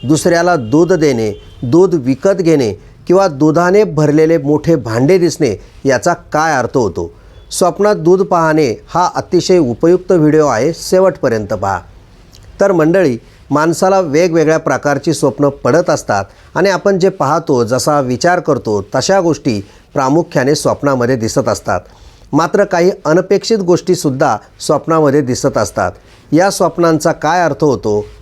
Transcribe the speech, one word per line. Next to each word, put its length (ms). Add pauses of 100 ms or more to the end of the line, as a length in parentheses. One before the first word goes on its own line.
दुसऱ्याला 520
दूध 380
देणे, 380 (320)
दूध 320
विकत 460
घेणे 300 (360)
किंवा 200
दुधाने 560
भरलेले 540
मोठे 380
भांडे 420
दिसणे 380 (300)
याचा 280
काय 440
अर्थ 200
होतो? 340 (400)
स्वप्नात 440
दूध 260
पाहणे 520 (160)
हा 260
अतिशय 420
उपयुक्त 540
व्हिडिओ 360
आहे, 260
शेवटपर्यंत 800
पहा. 260 (800)
तर 120
मंडळी, 460 (340)
माणसाला 480
वेगवेगळ्या 580
प्रकारची 560
स्वप्न 340 (160)
पडत 260
असतात 360 (300)
आणि 140
आपण 300
जे 100
पाहतो, 540
जसा 360
विचार 400
करतो, 420 (140)
तशा 260
गोष्टी 380 (340)
प्रामुख्याने 600
स्वप्नामध्ये 600
दिसत 320
असतात. 320 (540)
मात्र 300
काही 280 (140)
अनपेक्षित 540
गोष्टीसुद्धा 760 (240)
स्वप्नामध्ये 640
दिसत 360
असतात. 340 (420)
या 180
स्वप्नांचा 600
काय 320
अर्थ 200
होतो, 360 (220)